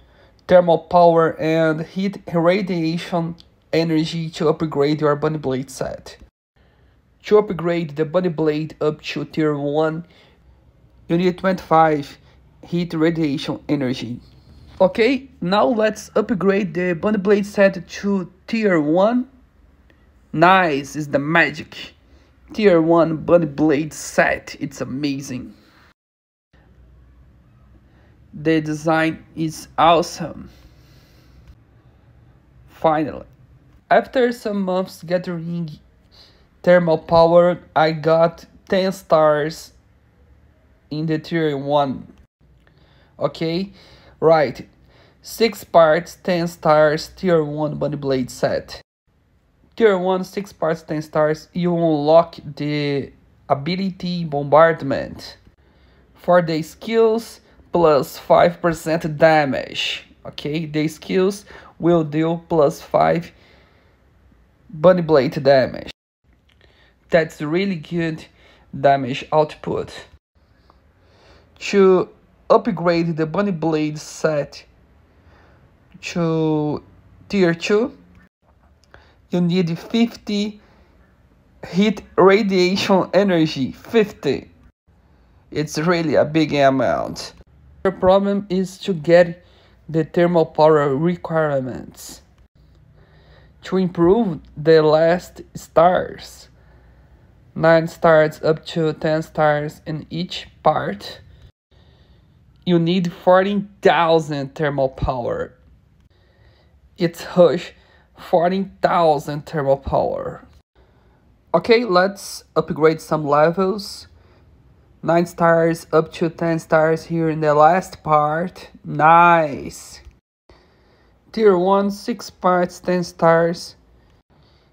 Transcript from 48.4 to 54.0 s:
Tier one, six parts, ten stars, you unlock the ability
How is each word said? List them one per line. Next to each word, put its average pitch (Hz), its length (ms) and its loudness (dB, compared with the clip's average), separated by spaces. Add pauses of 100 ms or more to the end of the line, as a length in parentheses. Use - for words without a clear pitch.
Tier 208 200 4
one, 185 280 -2
six - 280 -12
parts, 165 300 -4
ten 156 180 -8
stars, 156 520 -2
you 175 240 -2
unlock 160 580 4 (220)
the 147 560 -4 (360)
ability 175 760 -4